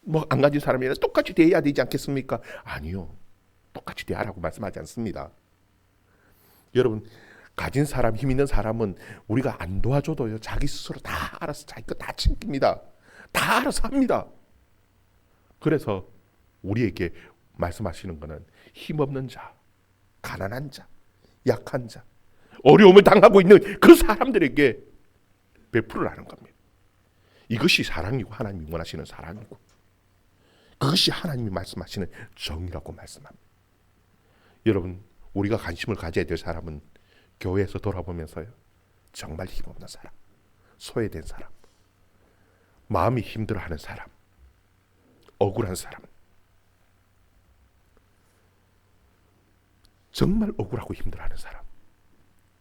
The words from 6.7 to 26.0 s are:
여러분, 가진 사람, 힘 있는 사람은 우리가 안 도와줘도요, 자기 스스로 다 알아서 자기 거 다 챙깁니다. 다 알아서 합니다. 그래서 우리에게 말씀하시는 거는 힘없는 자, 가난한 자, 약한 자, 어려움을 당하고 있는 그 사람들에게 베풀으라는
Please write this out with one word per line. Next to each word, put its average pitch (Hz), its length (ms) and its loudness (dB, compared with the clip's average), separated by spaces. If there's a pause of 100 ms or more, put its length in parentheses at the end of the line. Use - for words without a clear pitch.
여러분, 113 320 0 (480)
가진 151 300 -2
사람, 117 320 0
힘 135 140 -2
있는 139 160 2
사람은 110 500 -2 (320)
우리가 120 340 -2
안 95 200 -4
도와줘도요, 139 580 -2
자기 - 260 -2
스스로 - 340 -6
다 - 400 -8
알아서 156 260 -10
자기 - 200 -18
거 - 80 -8
다 - 180 -10
챙깁니다. - 680 0 (520)
다 202 280 0
알아서 269 260 0
합니다. 233 400 0 (1300)
그래서 131 480 -2 (540)
우리에게 98 480 -2 (460)
말씀하시는 87 600 -8
거는 78 260 -14 (280)
힘없는 139 560 -6
자, - 240 -18 (680)
가난한 117 480 -10
자, - 180 -20 (580)
약한 120 400 -4
자, - 160 -20 (600)
어려움을 185 380 12
당하고 196 400 10
있는 185 380 8
그 330 140 12
사람들에게 165 840 4 (960)
베풀으라는 120 520 -4